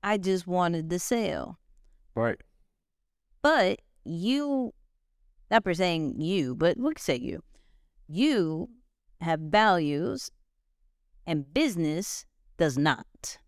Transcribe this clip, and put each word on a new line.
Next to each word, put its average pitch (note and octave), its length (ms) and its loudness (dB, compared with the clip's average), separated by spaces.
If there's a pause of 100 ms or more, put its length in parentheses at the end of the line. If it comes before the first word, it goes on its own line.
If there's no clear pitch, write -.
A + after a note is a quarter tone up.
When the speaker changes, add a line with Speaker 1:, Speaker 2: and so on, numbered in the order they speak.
Speaker 1:
I G#3 160 0
just F#3 280 0
wanted F3 440 0
the F3 80 -2
sale. G#3 600 -2 (560)
Speaker 2:
Right. A#2 260 0 (1000)
Speaker 1:
But C4 380 4 (240)
you, B3+ 680 -2 (800)
not A3 140 4
per F3+ 100 0
saying E3 460 -2
you, D#3 340 0
but D#3+ 240 2
we B3+ 160 -2
could - 40 -14
say - 180 -2
you, C3 260 -8 (680)
you F3+ 600 0 (500)
have E3 200 0
values E3+ 880 2 (960)
and D3 260 -4
business F3 720 0 (320)
does C#3+ 220 2
not. - 680 -2